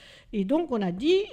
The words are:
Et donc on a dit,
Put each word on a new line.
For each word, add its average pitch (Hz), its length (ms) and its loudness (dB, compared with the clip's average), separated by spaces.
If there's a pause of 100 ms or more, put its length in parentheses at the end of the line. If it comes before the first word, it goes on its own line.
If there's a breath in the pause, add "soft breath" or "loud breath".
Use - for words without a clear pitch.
(360 loud breath)
Et 196 100 0
donc 294 260 0
on 220 100 -2
a 180 100 -2
dit, 302 280 2 (140)